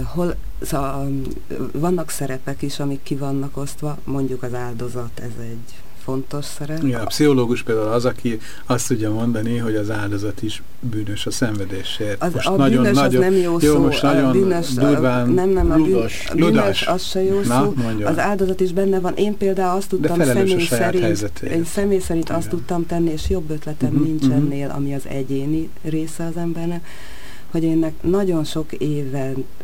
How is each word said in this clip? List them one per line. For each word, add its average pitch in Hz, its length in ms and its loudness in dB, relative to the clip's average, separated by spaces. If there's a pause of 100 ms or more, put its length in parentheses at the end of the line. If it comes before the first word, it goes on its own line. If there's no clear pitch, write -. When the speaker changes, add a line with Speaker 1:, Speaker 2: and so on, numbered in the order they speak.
Speaker 1:
hol, 170 320 -2 (260)
szóval, 139 500 -2 (360)
ö, 139 80 -6 (180)
vannak 165 360 0
szerepek 135 520 -4
is, 143 180 -4
amik 139 240 -2
ki - 120 -4
vannak 139 420 -2
osztva, 147 460 -4
mondjuk 131 400 -2
az 120 100 -4
áldozat, 120 640 -4
ez 120 120 -4 (100)
egy 117 160 -4 (460)
fontos 135 420 -4
szerep. 151 380 -4
Speaker 2:
Igen, 120 180 0
a 104 40 -4
pszichológus 123 580 4
például 110 240 0
az, 120 180 2
aki 120 340 -2 (260)
azt 123 220 0
tudja 107 240 0
mondani, 117 460 0
hogy 117 180 -2
az 104 160 -2
áldozat 104 500 -4
is 110 200 -4 (180)
bűnös 107 460 -4
a 113 60 -4
szenvedésért. 101 920 -2
Speaker 1:
Az, 170 100 0
Speaker 2:
Most - 140 -2
Speaker 1:
a - 80 2
Speaker 2:
nagyon, 139 260 4
Speaker 1:
bűnös 214 160 4
Speaker 2:
nagyon, 127 260 4
Speaker 1:
az 180 60 4
nem 190 100 6
jó 170 220 2
Speaker 2:
jó, 151 120 6
Speaker 1:
szó, 143 80 6
Speaker 2:
most 147 220 2
Speaker 1:
a 139 100 4
Speaker 2:
nagyon 135 180 4
Speaker 1:
bűnös, 170 360 2 (100)
a - 20 2
Speaker 2:
durván 127 500 4
Speaker 1:
nem, 185 200 4
nem, 185 220 4
a 160 40 4
bűn-, 156 160 6
Speaker 3:
ludas. 113 380 0
Speaker 1:
a - 60 -4
bűnös 170 140 4
Speaker 2:
Ludas. 196 380 2
Speaker 1:
az 185 160 0
se 190 200 -2
jó 196 160 2
Speaker 2:
Na, 135 240 2
Speaker 1:
szó. - 100 2 (100)
Speaker 2:
mondja. 110 240 -2
Speaker 1:
Az 160 100 0
áldozat 190 420 0
is 185 120 2
benne 190 280 2
van. 180 160 -2
Én 202 220 0
például 190 400 0
azt 196 120 -4
Speaker 2:
De 190 80 -2
Speaker 1:
tudtam 170 200 2
Speaker 2:
felelős 151 240 4
a 190 80 4
Speaker 1:
személy 175 160 2
Speaker 2:
saját 123 180 2
Speaker 1:
szerint, 180 200 2
Speaker 2:
helyzetéért. 107 520 -2
Speaker 1:
én 170 100 0
személy 202 340 0
szerint 165 300 -2
azt 170 160 -2
Speaker 2:
Igen. - 120 -2
Speaker 1:
tudtam 170 280 -2
tenni, 170 260 0
és 156 180 -2
jobb 170 200 -2
ötletem 151 440 -2
Speaker 2:
Mhm, 147 100 4
Speaker 1:
nincs 156 200 0
Speaker 2:
mhm. 131 80 4
Speaker 1:
ennél, 139 380 0
ami 139 240 -2
az 135 140 -4
egyéni 139 640 -2 (120)
része 160 440 -4
az 165 120 -4
embernek, 170 500 -2 (640)
hogy 165 120 0
én 160 140 2
nek-, 160 260 0
nagyon 180 400 2
sok 156 300 -4
éven 135 720 -2 (180)